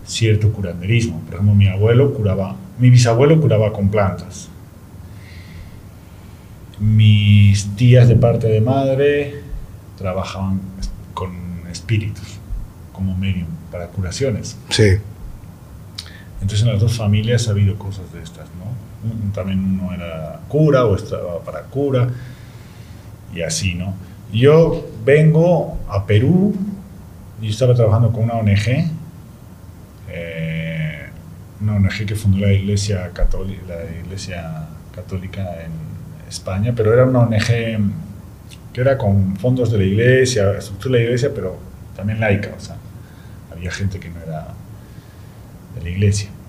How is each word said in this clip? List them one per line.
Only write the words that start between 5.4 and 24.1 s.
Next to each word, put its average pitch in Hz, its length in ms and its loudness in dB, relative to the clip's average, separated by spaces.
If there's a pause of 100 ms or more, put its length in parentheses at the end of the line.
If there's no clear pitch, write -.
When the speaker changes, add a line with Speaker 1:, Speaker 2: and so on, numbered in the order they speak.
Speaker 1:
Mis 104 960 6
tías 123 340 8
de 113 60 6
parte 113 320 4
de 110 140 2
madre 139 800 0 (560)
trabajaban 95 600 -4 (200)
es-, 95 100 -6 (240)
con 92 180 -8 (400)
espíritus, 104 680 -6 (520)
como 95 240 -4
medium, 92 320 -4 (240)
para 87 160 -10
curaciones. 95 720 -6 (120)
Speaker 2:
Sí. 101 280 4 (1400)
Speaker 1:
Entonces, 101 240 0
en 113 80 2
las 101 80 0
dos - 160 0
familias 107 500 0
ha 107 40 -2
habido 98 260 2
cosas 92 340 -12
de 82 120 -16
estas, 78 240 -18 (100)
¿no? 110 520 -10 (180)
Un-, 98 40 -4
también 95 280 -2 (200)
uno 90 140 -6
era 80 540 -10
cura 139 380 4
o 101 100 2
estaba 87 480 -6
para - 200 -12
cura, 127 460 0 (1300)
y 85 80 -6
así, 87 320 -4
¿no? 90 180 -8 (400)